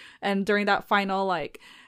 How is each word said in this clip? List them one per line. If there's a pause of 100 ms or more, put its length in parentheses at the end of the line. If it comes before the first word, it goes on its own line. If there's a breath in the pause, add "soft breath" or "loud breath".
(220 loud breath)
And
during
that
final,
like, (260 loud breath)